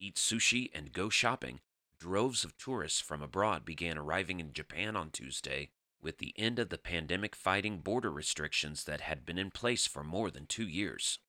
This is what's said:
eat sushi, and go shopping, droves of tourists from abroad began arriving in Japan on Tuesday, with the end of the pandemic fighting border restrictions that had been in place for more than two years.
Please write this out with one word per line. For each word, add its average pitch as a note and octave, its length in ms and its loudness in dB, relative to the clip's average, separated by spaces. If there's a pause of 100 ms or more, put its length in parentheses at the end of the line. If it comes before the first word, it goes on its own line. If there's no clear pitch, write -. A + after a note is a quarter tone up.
eat G2 160 -8
sushi, A#2+ 580 4
and D2 180 -8
go G2 180 0
shopping, A2 500 2 (400)
droves G#2+ 440 2
of E2 120 -10
tourists G2 440 0
from D2+ 220 -4
abroad F#2 440 2
began E2 320 -2
arriving E2+ 420 0
in D2 140 -8
Japan F2 420 -4
on D#2+ 140 -4
Tuesday, C#2 580 -4 (340)
with D2+ 160 -4
the - 180 -6
end A2+ 220 2
of A2 120 0
the D#2 80 -4
pandemic F2 580 -2
fighting G2 420 2
border G2+ 320 0
restrictions D2+ 760 0
that D2 180 -2
had D2+ 220 -4
been E2+ 140 -4
in F#2+ 140 -2
place A#2+ 340 2
for - 160 -2
more F2 300 0
than C#2+ 140 -10
two A2+ 200 -2
years. F2 640 0